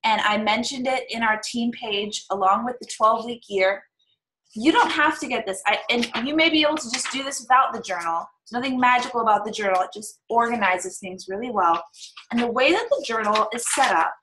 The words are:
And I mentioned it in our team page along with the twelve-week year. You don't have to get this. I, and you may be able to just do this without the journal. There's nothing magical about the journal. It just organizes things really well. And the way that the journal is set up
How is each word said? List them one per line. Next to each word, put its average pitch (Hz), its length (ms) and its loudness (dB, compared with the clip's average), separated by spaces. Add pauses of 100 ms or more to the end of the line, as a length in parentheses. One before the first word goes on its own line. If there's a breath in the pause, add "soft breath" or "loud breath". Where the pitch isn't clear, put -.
And 220 160 2
I 208 160 2
mentioned 233 500 -2
it 262 220 -2
in 226 140 -4
our 214 200 2
team 233 300 -2
page 208 580 -6
along 196 360 2
with 247 120 -6
the - 160 -16
twelve-week 226 540 0
year. 196 340 0 (720)
You 254 180 2
don't - 180 4
have 311 300 2
to 285 80 -6
get 233 180 -4
this. 190 200 -6
I, 208 120 2 (120)
and 240 200 0 (160)
you 294 80 -4
may 320 160 6
be 311 120 2
able 302 140 2
to 233 140 -8
just - 200 -6
do 269 120 -6
this 269 180 -6
without 254 320 4
the 220 80 -8
journal. 170 460 -4 (240)
There's 240 120 -4
nothing 262 160 -2
magical 247 420 2
about 208 240 2
the 220 60 -6
journal. 196 320 0
It 180 100 -4
just - 360 -14
organizes 208 720 0
things 185 300 -12
really 220 220 -6
well. 175 340 2 (460 loud breath)
And 240 100 0
the 240 100 0
way 262 220 2
that 466 160 0
the 554 180 0
journal 214 480 0
is 233 100 -6 (100)
set 254 180 2
up 170 300 2